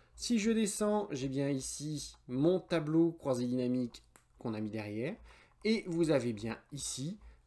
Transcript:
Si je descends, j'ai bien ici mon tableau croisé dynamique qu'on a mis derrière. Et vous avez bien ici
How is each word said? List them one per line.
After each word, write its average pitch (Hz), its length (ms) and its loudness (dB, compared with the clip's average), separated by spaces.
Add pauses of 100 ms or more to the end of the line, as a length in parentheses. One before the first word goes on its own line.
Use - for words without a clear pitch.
(140)
Si - 240 0
je 214 140 4
descends, 208 580 2
j'ai 135 180 -2
bien 139 220 0
ici 143 640 -4 (140)
mon 151 320 4
tableau 160 500 2
croisé 131 380 -2
dynamique 123 560 0 (340)
qu'on 113 160 -4
a 107 60 -4
mis 107 100 -4
derrière. 110 460 -4 (480)
Et 220 220 2
vous 165 240 2
avez 120 220 2
bien 113 260 -6 (140)
ici 147 480 -8 (260)